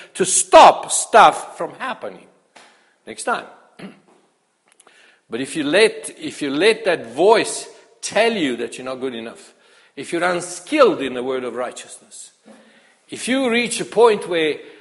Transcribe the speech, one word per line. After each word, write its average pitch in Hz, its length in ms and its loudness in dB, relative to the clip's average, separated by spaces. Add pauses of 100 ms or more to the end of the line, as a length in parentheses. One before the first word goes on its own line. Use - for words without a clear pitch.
(140)
to 185 120 -2
stop - 640 6
stuff - 640 4
from 156 180 -10
happening 113 520 -12 (800)
next 110 160 -14
time. - 240 -4 (320)
<clears throat> - 160 -18 (1300)
But 117 100 -8
if 135 160 -10
you 156 80 -4
let, 202 460 0 (100)
if 156 220 -12
you 143 80 -4
let 202 340 0
that 160 220 -2
voice 165 640 0 (320)
tell 226 320 0
you 139 240 -2
that 117 200 -10
you're 131 60 -16
not 131 160 -10
good 123 160 -8
enough, 113 380 -14 (420)
if 135 160 -14
you're 175 140 -2
unskilled 180 760 0
in 131 120 -6
the 123 100 -8
word 127 220 -6
of 113 100 -10
righteousness, - 800 -14 (760)
if - 200 -10
you 262 200 0
reach 233 300 -2
a 180 60 -8
point 208 420 4
where 160 320 -2 (220)